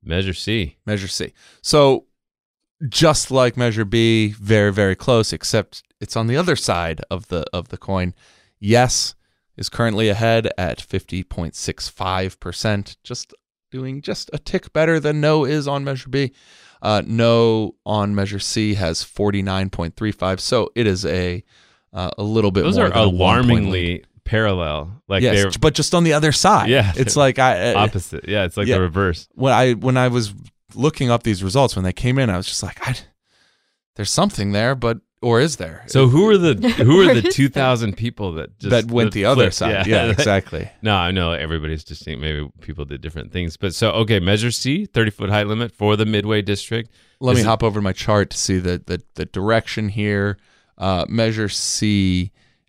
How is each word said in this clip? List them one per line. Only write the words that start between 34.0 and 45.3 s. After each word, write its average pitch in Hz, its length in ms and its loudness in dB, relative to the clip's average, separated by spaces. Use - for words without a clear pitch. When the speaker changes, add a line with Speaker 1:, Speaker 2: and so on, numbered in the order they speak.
Speaker 2:
something 131 440 0
there, 113 200 2
but, 117 240 -2
or 117 180 4
is 147 180 2
there?" 80 300 -12
Speaker 1:
So 131 200 6
who 156 220 6
are 208 80 8
the, 165 180 4
Speaker 2:
<laughs> 233 280 0
Speaker 1:
who 156 180 8
are - 120 8
the - 80 4
Speaker 3:
Where - 60 0
is 370 80 0
Speaker 1:
two 135 120 2
thousand 123 480 0
people 104 380 -6
that - 240 -10
just 98 140 -4
Speaker 2:
That 117 200 2
went 117 200 2
Speaker 1:
that - 20 -12
Speaker 2:
the 101 120 0
other 127 180 4
Speaker 1:
flipped? 104 120 -2
Speaker 2:
side. 95 320 -2
Speaker 1:
Yeah. 107 180 2
Speaker 2:
Yeah, 113 60 0
Speaker 1:
<laughs> 98 60 0
Speaker 2:
exactly. 98 500 -2
Speaker 1:
No, 104 140 0
I 87 160 -2
know 87 220 -2
everybody's 78 500 -6
just - 200 -18
think 73 160 -10
maybe 73 300 -6
people 76 240 -12
did 69 160 -14
different 78 300 -12
things. 87 240 -6
But 90 200 -6
so, 110 160 0
okay, 110 280 2
Measure 104 320 0
C, 156 360 -4
thirty-foot 107 420 -2
height 104 160 0